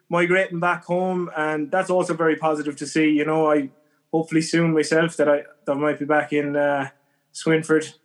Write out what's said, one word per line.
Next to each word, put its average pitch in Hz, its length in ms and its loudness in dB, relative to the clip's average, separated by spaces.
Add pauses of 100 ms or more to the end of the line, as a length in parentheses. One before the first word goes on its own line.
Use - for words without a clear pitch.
migrating 175 500 0
back 175 260 -2
home, 180 500 -2
and 156 360 -2
that's 185 180 0
also 175 240 0
very 160 220 2
positive 151 420 -4
to 147 100 -8
see. 156 220 2
You 147 160 2
know, 156 260 2
I 139 180 2 (420)
hopefully 160 300 0
soon 165 320 0
myself 160 440 0
that 196 100 2
I, 147 160 2 (220)
that 147 80 -4
I - 20 0
might 147 240 -2
be 143 60 -4
back 147 280 0
in, 143 220 -2
uh, 143 340 0 (440)
Swinford, 160 600 0 (120)